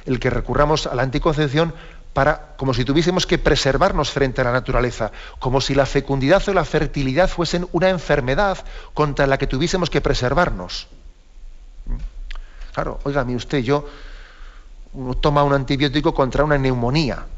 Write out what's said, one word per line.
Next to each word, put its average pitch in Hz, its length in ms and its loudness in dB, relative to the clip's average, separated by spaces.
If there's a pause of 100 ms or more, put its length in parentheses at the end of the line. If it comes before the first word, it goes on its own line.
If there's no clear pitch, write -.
El 127 140 0
que 127 100 2
recurramos 147 560 2
a - 80 -4
la 127 80 0
anticoncepción 151 720 2 (400)
para, 147 440 0
como 135 160 0
si 120 120 0
tuviésemos 170 400 2
que 170 140 2
preservarnos 151 720 2
frente 135 300 0
a - 20 2
la 120 80 0
naturaleza, 120 600 0 (280)
como 127 220 0
si 139 120 -2
la 135 140 4
fecundidad 139 600 2
o 202 60 0
la 170 120 2
fertilidad 143 640 0
fuesen 175 420 -2
una 180 180 2
enfermedad 151 680 0 (360)
contra 147 320 2
la 135 120 2
que 139 100 0
tuviésemos 135 420 0
que 139 120 0
preservarnos. 123 840 0 (1900)
Claro, 143 300 -4
oiga, 143 200 -2
mire 123 140 -2
usted, 139 220 -2
yo, 143 280 0 (1040)
uno 127 220 -6
toma 147 280 4
un 139 100 4
antibiótico 139 600 0
contra 135 300 2
una 147 140 2
neumonía 127 680 0 (120)